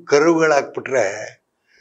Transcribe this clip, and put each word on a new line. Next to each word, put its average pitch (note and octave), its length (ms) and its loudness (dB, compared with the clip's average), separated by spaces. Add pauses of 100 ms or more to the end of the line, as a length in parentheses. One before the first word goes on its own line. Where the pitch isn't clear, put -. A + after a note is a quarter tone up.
ಕರುಗಳಾಕ್ಬಿಟ್ರೆ C#3 1300 0 (400)